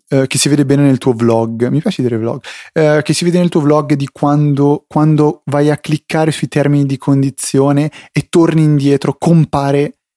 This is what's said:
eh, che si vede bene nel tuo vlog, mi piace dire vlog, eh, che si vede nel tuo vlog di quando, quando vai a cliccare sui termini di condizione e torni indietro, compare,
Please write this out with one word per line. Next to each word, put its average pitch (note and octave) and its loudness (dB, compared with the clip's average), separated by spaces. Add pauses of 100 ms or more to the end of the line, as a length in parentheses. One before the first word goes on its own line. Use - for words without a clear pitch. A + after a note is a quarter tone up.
eh, C3+ 0
che D3 -4
si - 0
vede D3 2
bene C#3 2
nel C3+ 4
tuo C3 0
vlog, A2+ 0
mi C#3 -2
piace F#3+ -4
dire A#2 -2
vlog, A#2 -6 (300)
eh, D3+ 2
che D#3+ -2
si F3 -4
vede F3 0
nel F3 2
tuo E3+ -2
vlog D3 0
di C#3 -2
quando, D3 0
quando D3+ 0
vai D3 0
a D3 0
cliccare D#3 -4
sui - -6
termini C#3+ 0
di C3+ -4
condizione C#3 -2 (200)
e - -4
torni E3 2
indietro, C#3+ 0
compare, C#3+ 0 (180)